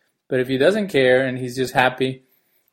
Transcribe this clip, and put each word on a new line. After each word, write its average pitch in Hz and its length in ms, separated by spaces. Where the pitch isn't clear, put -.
But 127 140
if 127 80
he 131 80
doesn't 190 320
care 131 360
and 127 120
he's 123 180
just 127 180
happy 131 500